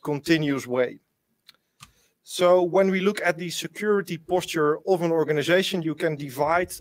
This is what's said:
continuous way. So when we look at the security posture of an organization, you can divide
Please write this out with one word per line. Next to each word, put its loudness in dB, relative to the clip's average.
continuous 0
way. -2
So 4
when 2
we 0
look 0
at 0
the -8
security -4
posture -2
of 2
an 0
organization, 0
you -4
can -2
divide -2